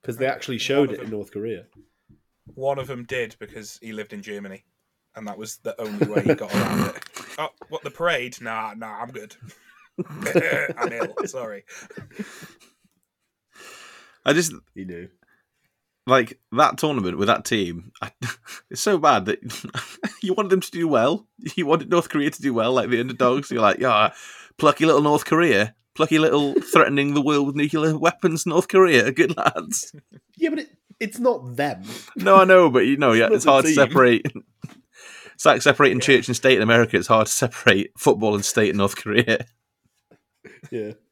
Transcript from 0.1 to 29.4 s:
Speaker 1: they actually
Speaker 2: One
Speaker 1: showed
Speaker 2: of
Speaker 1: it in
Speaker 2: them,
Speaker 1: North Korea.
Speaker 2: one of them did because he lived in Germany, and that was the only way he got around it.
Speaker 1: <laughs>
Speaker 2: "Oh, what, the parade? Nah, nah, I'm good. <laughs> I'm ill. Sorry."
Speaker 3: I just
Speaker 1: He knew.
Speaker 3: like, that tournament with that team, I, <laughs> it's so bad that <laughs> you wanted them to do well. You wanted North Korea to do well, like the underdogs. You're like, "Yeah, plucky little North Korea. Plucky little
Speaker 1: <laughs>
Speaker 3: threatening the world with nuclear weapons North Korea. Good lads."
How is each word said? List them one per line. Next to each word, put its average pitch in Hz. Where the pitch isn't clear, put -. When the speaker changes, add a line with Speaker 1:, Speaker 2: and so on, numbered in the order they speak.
Speaker 1:
they 131
actually 131
Speaker 2:
One 107
Speaker 1:
showed 139
Speaker 2:
of -
Speaker 1:
it -
in -
Speaker 2:
them, 110
Speaker 1:
North 98
Korea. 104
Speaker 2:
one 135
of 127
them 123
did 117
because 104
he 113
lived 107
in 101
Germany, 101
and 110
that 98
was 110
the -
only 104
way 107
he 147
got 104
around 98
it. -
Speaker 1:
<laughs> -
Speaker 2:
"Oh, 151
what, 156
the 143
parade? 139
Nah, 110
nah, 110
I'm 120
good. 107
<laughs> -
I'm 151
ill. 117
Sorry." 113
Speaker 3:
I 143
just 165
Speaker 1:
He 95
knew. 90
Speaker 3:
like, 127
that 135
tournament 101
with 101
that -
team, 90
I, -
<laughs> -
it's -
so 196
bad 123
that 104
<laughs> -
you 190
wanted 202
them 190
to -
do 170
well. 143
You 170
wanted 156
North 175
Korea 147
to -
do 135
well, 113
like 120
the 120
underdogs. 127
You're 120
like, 101
"Yeah, 110
plucky 156
little 147
North 147
Korea. 120
Plucky 156
little 143
Speaker 1:
<laughs> -
Speaker 3:
threatening 143
the 143
world 143
with 143
nuclear 156
weapons 165
North 170
Korea. 147
Good 170
lads." -